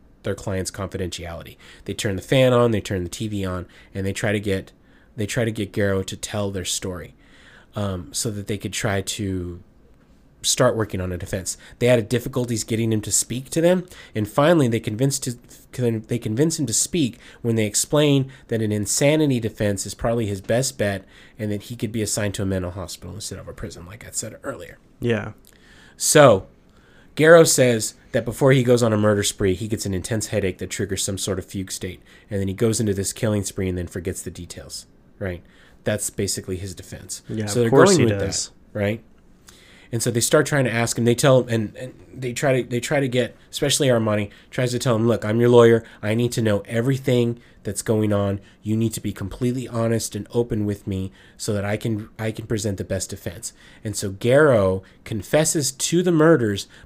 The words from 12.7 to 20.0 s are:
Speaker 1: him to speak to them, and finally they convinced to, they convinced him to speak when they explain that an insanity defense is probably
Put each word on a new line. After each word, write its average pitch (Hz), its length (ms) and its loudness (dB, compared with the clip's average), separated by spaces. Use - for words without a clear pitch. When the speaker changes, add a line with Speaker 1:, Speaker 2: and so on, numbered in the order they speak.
Speaker 1:
him 104 80 0
to 104 100 -6
speak - 380 -4
to 165 100 0
them, 175 260 4
and 107 120 -2
finally 147 420 4
they 113 120 0
convinced 123 440 -2
to, 117 760 -4
they 120 180 -4
convinced 131 400 0
him 151 80 -2
to 117 60 -4
speak 139 460 0
when 117 140 0
they 107 100 2
explain 139 680 2
that 113 140 -2
an 107 100 0
insanity 139 640 2
defense 104 460 -2
is 98 80 -10
probably 117 340 -2